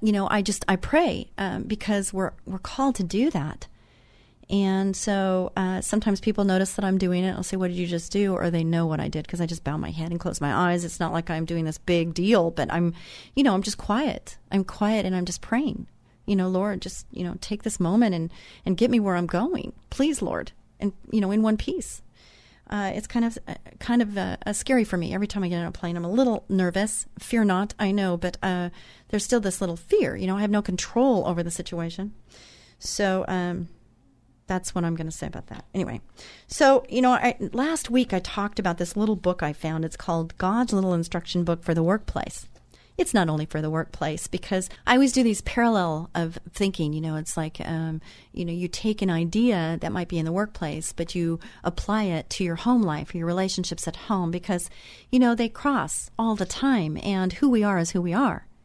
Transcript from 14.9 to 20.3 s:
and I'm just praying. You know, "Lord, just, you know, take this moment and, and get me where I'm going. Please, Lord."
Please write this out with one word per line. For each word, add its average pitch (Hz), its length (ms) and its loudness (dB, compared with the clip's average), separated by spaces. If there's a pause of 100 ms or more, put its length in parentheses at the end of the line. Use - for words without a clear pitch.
and 185 100 0
I'm 180 100 0
just 175 160 -6
praying. 254 440 -2 (400)
You 202 100 2
know, 185 140 2
"Lord, 190 320 0
just, - 300 -12
you 180 120 -8
know, 175 180 -6
take 208 200 -6
this - 180 -4
moment 190 360 4
and, 165 160 -4 (340)
and 185 100 2
get 190 140 4
me 240 100 4
where 196 160 2
I'm 175 120 0
going. 254 460 -2 (180)
Please, 285 300 0
Lord." - 300 -4 (280)